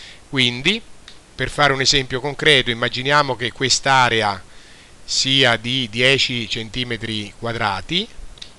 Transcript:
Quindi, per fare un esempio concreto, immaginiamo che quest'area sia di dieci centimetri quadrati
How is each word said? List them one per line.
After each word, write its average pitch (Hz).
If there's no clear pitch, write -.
Quindi, 135
per 127
fare 143
un 135
esempio 131
concreto, 135
immaginiamo 127
che 113
quest'area 117
sia 131
di 120
dieci 123
centimetri 110
quadrati 113